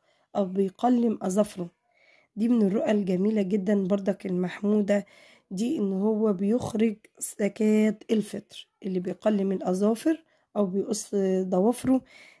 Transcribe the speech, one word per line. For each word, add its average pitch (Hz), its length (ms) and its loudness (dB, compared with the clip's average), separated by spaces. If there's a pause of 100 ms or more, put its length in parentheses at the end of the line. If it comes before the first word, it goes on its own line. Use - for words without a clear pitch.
(360)
أو 202 80 2
بيقلم 208 800 0
أظافره، 190 480 -2 (680)
دي 220 120 0
من 233 140 4
الرؤى 208 280 2
الجميلة 202 520 0
جدًا 196 440 0
بردك 196 400 -2
المحمودة 196 800 0 (440)
دي، 233 280 -4
إن 202 140 -2
هو 214 400 0
بيخرج 208 640 0 (420)
زكاة 214 600 2 (120)
الفطر. - 580 -4 (140)
اللي 185 180 -4
بيقلم 196 520 -2
الأظافر 214 720 0 (320)
أو 208 100 2
بيقص 196 480 -4 (260)
ضوافره 208 600 2 (400)